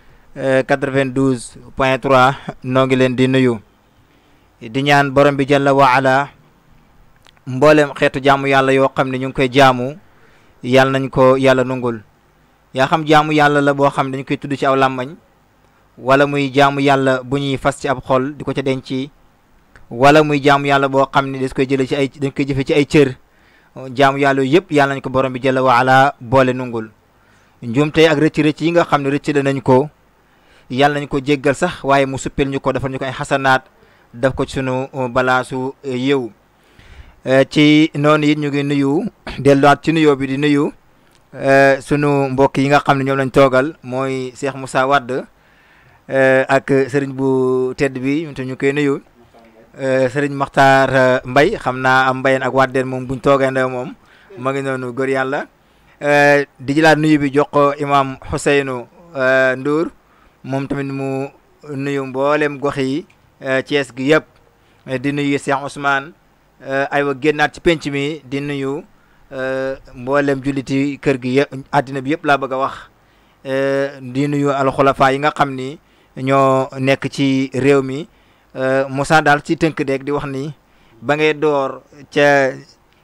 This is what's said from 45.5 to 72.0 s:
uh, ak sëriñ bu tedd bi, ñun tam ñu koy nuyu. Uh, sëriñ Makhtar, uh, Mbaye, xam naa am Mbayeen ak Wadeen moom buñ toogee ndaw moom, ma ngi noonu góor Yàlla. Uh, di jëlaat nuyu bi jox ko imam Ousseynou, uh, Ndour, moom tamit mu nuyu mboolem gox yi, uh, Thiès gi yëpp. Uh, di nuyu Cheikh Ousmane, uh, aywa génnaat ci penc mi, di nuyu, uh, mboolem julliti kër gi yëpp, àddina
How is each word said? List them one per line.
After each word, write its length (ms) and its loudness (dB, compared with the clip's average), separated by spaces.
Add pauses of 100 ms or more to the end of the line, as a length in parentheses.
uh, 400 2
ak 200 0 (200)
sëriñ 240 -4
bu 640 0
tedd 220 -4
bi, 260 -4
ñun 80 -14
tam 120 -10
ñu 120 -10
koy 160 0
nuyu. 280 -2 (800)
Uh, 300 0
sëriñ 240 -4
Makhtar, 560 2
uh, 300 2 (100)
Mbaye, 280 0
xam 240 -6
naa 280 2
am 100 -2
Mbayeen 240 0
ak 100 -4
Wadeen 340 0
moom 180 -8
buñ 160 -8
toogee 300 2
ndaw 180 -2
moom, 240 -8 (440)
ma 140 -6
ngi 100 -4
noonu 320 -6
góor 160 -4
Yàlla. 360 -4 (560)
Uh, 420 4 (160)
di 140 -4
jëlaat 240 4
nuyu 220 4
bi 120 -2
jox 200 2
ko 280 2
imam 380 0 (140)
Ousseynou, 560 -2 (280)
uh, 400 2
Ndour, 320 -2 (560)
moom 240 -6
tamit 240 -6
mu 360 -6 (480)
nuyu 300 -4
mboolem 540 -2
gox 180 -4
yi, 280 -4 (360)
uh, 200 -2
Thiès 340 -4
gi 160 -4
yëpp. 140 2 (640)
Uh, 100 -6
di 160 -4
nuyu 260 -2
Cheikh 240 -4
Ousmane, 480 -4 (500)
uh, 300 -4
aywa 300 -2
génnaat 320 0
ci 80 -20
penc 240 0
mi, 400 -6
di 160 -8
nuyu, 420 -6 (480)
uh, 440 -6 (200)
mboolem 480 -2
julliti 560 -4
kër 220 -2
gi 180 -2
yëpp, 140 -2 (180)
àddina 300 -2